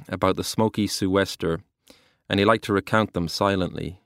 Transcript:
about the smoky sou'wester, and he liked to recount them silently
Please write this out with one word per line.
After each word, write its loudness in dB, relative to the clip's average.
about 2
the -6
smoky 0
sou'wester, 0
and 2
he 4
liked 0
to 0
recount 0
them -2
silently -2